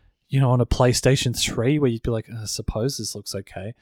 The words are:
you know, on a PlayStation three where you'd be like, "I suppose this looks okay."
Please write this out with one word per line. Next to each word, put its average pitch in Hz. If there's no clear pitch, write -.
you 135
know, 131
on 123
a 117
PlayStation 127
three 131
where 135
you'd 113
be 123
like, 110
"I 110
suppose 113
this 107
looks 104
okay." 98